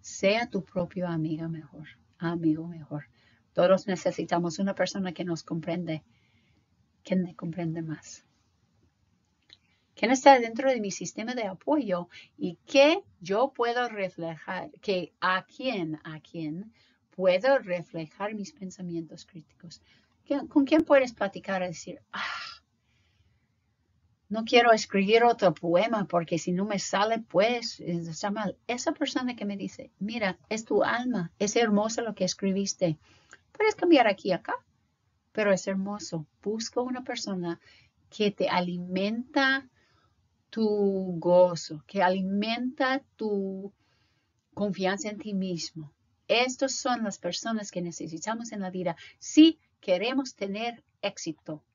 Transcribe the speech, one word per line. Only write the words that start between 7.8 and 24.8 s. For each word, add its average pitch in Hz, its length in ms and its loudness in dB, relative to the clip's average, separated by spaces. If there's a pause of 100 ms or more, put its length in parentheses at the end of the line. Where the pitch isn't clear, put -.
más. - 420 -10 (1700)
¿Quién 220 140 0
está 269 280 10
dentro 233 300 0
de 254 100 2
mi 202 120 -4
sistema 208 440 -8
de 240 100 -4
apoyo 190 680 -2 (260)
y 175 300 -6
qué 302 360 6 (200)
yo 202 320 0
puedo 233 340 -2
reflejar, 180 840 -8 (120)
que 185 400 -2
a 185 240 0
quién, 185 580 -6
a 156 160 -14
quién 170 500 -10 (420)
puedo 190 480 4
reflejar 180 720 -8
mis 202 180 -10
pensamientos 170 720 -12
críticos? - 560 -20 (460)
¿Quién, 285 220 -2
con 277 180 4
quién 311 160 6
puedes 269 320 6
platicar 196 480 -4
y 180 60 -4
decir, - 340 -14 (100)
"Ah, - 480 -10 (1700)
no 220 160 -4
quiero 240 280 6
escribir 214 520 4